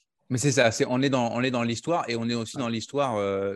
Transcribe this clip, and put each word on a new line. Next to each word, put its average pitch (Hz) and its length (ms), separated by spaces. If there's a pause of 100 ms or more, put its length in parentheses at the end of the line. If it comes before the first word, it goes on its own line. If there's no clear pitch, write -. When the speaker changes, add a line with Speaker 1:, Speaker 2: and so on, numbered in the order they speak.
(280)
Speaker 1:
Mais 123 100
c'est 143 120
ça, 117 220
c'est, 139 160
on 127 140
est 139 60
dans, 123 280
on 120 60
est 127 100
dans 120 100
l'histoire 120 480
et 117 60
on 113 120
est 120 60
aussi 113 220
Speaker 2:
Ouais. 135 60
Speaker 1:
dans 117 60
l'histoire, 117 460
euh, 98 420